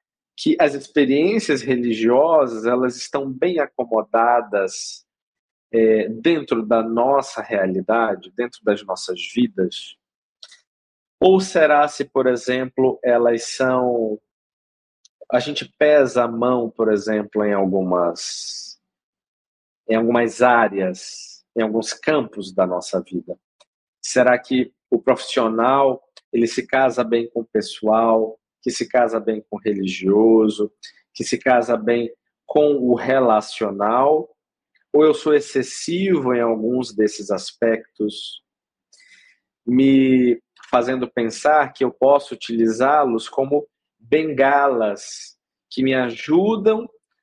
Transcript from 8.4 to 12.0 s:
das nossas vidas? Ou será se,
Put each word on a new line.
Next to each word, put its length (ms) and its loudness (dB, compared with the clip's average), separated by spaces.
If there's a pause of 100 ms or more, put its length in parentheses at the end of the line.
das 200 -2
nossas 380 -8 (120)
vidas? 640 -4 (1200)
Ou 200 6
será 480 2
se, 160 -8